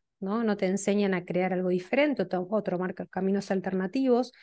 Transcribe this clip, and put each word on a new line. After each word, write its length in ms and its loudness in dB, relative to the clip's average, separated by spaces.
¿no? 240 -2
No 120 2
te 100 0
enseñan 480 2
a 100 -2
crear 280 0
algo 180 0
diferente, 520 2
otro, 280 -2
otro 280 0
marca, 280 -4
caminos 440 -2
alternativos. 840 0